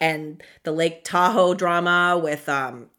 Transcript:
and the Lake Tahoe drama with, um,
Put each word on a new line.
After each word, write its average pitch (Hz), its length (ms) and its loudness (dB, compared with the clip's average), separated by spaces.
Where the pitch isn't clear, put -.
and 156 420 -4
the 160 100 -6
Lake 165 320 -2
Tahoe 180 480 2
drama 175 680 2
with, 151 260 -6
um, 127 380 -4